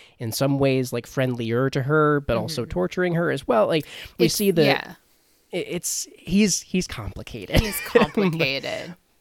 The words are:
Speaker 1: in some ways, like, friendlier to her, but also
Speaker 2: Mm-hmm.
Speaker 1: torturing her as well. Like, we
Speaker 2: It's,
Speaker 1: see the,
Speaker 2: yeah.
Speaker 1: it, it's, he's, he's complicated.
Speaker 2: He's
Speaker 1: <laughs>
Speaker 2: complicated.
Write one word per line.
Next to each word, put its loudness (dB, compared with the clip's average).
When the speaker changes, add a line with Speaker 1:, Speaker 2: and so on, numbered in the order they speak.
Speaker 1:
in -6
some 0
ways, 2
like, -6
friendlier 0
to -2
her, 4
but 0
also -4
Speaker 2:
Mm-hmm. -8
Speaker 1:
torturing -2
her 0
as -4
well. 4
Like, 0
we 6
Speaker 2:
It's, 2
Speaker 1:
see 2
the, 4
Speaker 2:
yeah. 0
Speaker 1:
it, -6
it's, -6
he's, 2
he's -4
complicated. -4
Speaker 2:
He's -2
Speaker 1:
<laughs> -10
Speaker 2:
complicated. 0